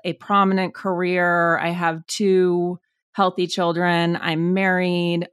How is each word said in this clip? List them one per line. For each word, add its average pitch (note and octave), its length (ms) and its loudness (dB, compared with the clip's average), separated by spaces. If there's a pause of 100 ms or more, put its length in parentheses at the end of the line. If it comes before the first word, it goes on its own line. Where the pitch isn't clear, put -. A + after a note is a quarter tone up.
a E3+ 100 -6
prominent F#3+ 600 0
career. F3 840 0
I E3+ 100 -2
have E3 380 -4
two F3+ 720 0 (340)
healthy F#3 340 0
children. E3+ 720 0
I'm E3+ 340 -2
married. F3+ 800 0